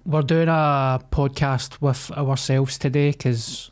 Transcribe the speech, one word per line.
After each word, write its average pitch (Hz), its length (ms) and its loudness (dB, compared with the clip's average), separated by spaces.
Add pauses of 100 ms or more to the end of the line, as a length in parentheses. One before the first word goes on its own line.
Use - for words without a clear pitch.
we're 156 160 0
doing 165 260 2
a 143 540 2 (100)
podcast 139 680 -2
with 135 300 -2
ourselves 135 680 0
today 143 360 2
'cause, - 580 -4